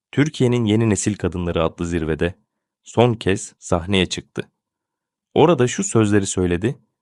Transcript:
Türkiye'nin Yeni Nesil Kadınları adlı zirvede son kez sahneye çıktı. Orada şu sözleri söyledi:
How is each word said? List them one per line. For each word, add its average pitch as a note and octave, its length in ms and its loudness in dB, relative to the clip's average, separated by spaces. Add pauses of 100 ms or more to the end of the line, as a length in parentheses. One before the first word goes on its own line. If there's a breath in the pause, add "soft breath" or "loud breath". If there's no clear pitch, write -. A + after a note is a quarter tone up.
(120)
Türkiye'nin B2 520 0
Yeni A2 260 2
Nesil G2+ 260 0
Kadınları F2 480 -2
adlı E2 220 -4
zirvede E2 480 -2 (480)
son A#2 320 2
kez G2 440 -4
sahneye F2+ 480 0
çıktı. - 440 -10 (840)
Orada C3 340 4
şu - 160 -6
sözleri G#2 420 2
söyledi: F#2 520 -2 (240)